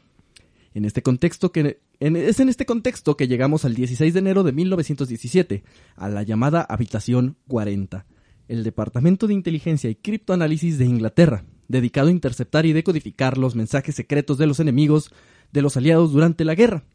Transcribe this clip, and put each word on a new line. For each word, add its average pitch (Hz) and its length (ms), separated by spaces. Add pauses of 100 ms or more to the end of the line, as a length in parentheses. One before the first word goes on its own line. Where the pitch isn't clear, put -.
(760)
En 104 100
este - 180
contexto 160 500
que... 147 280 (200)
En, 160 160
es 170 240
en 262 80
este 254 180
contexto 233 500
que 131 120
llegamos 131 360
al 120 100
dieciséis 127 400
de 190 60
enero 190 220
de 175 100
mil 170 160
novecientos 151 400
diecisiete, 117 560 (320)
a 95 120
la 104 140
llamada 127 400
Habitación 120 760 (100)
cuarenta, 101 600 (420)
el 113 160
Departamento 123 600
de 208 80
Inteligencia 165 560
y 110 40
Criptoanálisis 170 840
de 127 80
Inglaterra, 120 580 (240)
dedicado 127 400
a 175 40
interceptar 151 540
y 160 60
decodificar 143 640
los 131 180
mensajes 120 400
secretos 143 440
de 156 80
los 143 120
enemigos 151 540 (400)
de 143 100
los 143 140
aliados 160 360
durante 160 320
la 156 100
guerra. 202 300 (100)